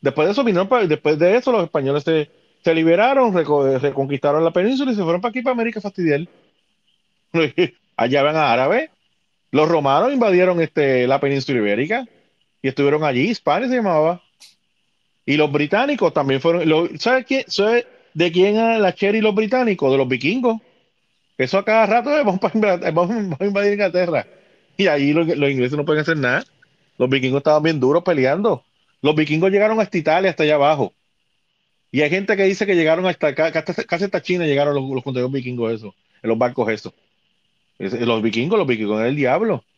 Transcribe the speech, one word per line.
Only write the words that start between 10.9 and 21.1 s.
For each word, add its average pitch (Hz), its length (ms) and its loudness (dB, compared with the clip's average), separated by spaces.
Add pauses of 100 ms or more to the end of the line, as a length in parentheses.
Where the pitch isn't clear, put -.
la 135 140 2
península 139 380 -2
ibérica 135 480 -2 (560)
y 131 60 -2
estuvieron 143 360 0
allí. 139 240 0
Hispania 214 400 -2
se 254 80 0
llamaba. 175 460 0 (1040)
Y 143 100 0
los 151 160 2
británicos 196 600 -2
también 139 280 0
fueron, 170 280 0
lo, 160 200 0 (100)
¿sabe 254 260 0
quién, 269 220 -4
sabe 226 400 -2 (280)
de 170 180 0
quién 190 240 2
eran 226 260 2
la 185 120 0
Cherry 208 240 0
y - 20 0
los 214 140 2
británicos? 214 580 0
De 135 60 2
los 131 100 0
vikingos. 220 520 -2 (760)